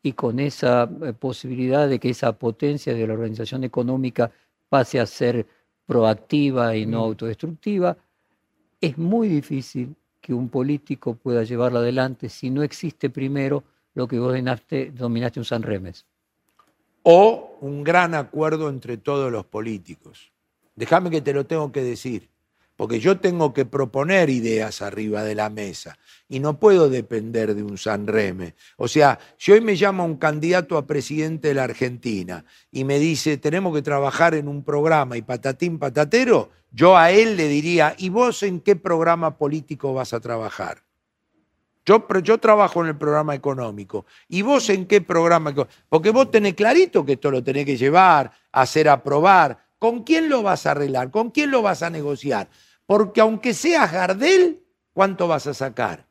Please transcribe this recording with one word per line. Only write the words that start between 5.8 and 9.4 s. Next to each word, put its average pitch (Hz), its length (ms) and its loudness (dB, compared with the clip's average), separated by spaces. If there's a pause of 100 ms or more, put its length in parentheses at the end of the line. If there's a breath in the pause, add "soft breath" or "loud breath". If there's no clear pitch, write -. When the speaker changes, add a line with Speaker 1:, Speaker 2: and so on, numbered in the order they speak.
Speaker 1:
proactiva 120 920 0
y 110 100 -4
no 113 160 -4
Speaker 2:
Mm. - 20 -2
Speaker 1:
autodestructiva, 165 960 -4 (840)
es 147 160 -4
muy 214 300 -2
difícil 139 680 -6 (260)